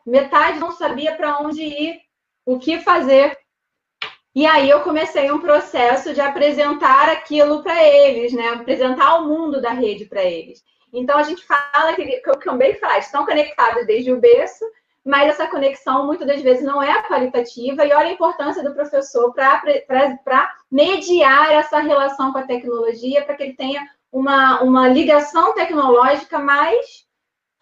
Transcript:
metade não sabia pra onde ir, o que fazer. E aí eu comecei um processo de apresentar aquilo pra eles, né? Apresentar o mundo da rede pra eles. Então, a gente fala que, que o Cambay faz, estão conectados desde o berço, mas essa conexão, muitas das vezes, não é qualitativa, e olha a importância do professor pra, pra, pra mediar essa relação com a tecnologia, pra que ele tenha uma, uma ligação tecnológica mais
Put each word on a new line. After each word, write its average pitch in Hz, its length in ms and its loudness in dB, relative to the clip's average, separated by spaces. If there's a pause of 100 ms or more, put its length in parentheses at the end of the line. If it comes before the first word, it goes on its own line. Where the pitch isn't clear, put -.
metade 277 540 2
não 339 140 -6
sabia 302 420 -4
pra 294 240 -4
onde 302 240 -8
ir, 311 380 -8 (440)
o 254 140 -2
que 330 220 -6
fazer. 285 580 2 (960)
E 285 100 0
aí 294 240 2
eu 294 120 6
comecei 311 520 -2
um 302 80 -2
processo 294 720 0
de 285 80 -4
apresentar 285 880 2
aquilo 302 540 0
pra 339 200 0
eles, 269 500 6
né? 233 180 -4
Apresentar 254 680 0
o 330 100 -2
mundo 302 360 -4
da 240 80 -4
rede 214 340 -6
pra 196 180 -6
eles. 170 400 -6 (300)
Então, 254 260 -2
a 302 40 2
gente 311 220 -8
fala 294 500 0
que, 370 100 -6
que 494 260 -4
o 277 80 0
Cambay 277 380 0
faz, 294 300 -4
estão 294 200 -4
conectados 247 600 -2
desde 247 240 -2
o 247 80 0
berço, 240 460 4 (400)
mas 277 240 2
essa 311 180 -2
conexão, 277 600 -2
muitas 302 200 -6
das 285 140 -2
vezes, 254 240 2
não 277 180 -2
é 311 200 0
qualitativa, 254 800 -4
e 285 80 4
olha 302 160 2
a 370 40 -6
importância 320 520 -4
do 285 100 -6
professor 277 600 -2
pra, 277 280 0 (240)
pra, 262 380 0
pra 302 300 -2 (160)
mediar 311 840 2
essa 302 260 2
relação 277 540 -2
com 269 60 -6
a 262 80 -8
tecnologia, 240 760 -4
pra 285 120 -6
que 285 80 -10
ele 262 100 -10
tenha 285 340 -8 (240)
uma, 269 520 2
uma 254 260 4
ligação 294 680 2
tecnológica 294 840 0
mais 294 680 -2 (560)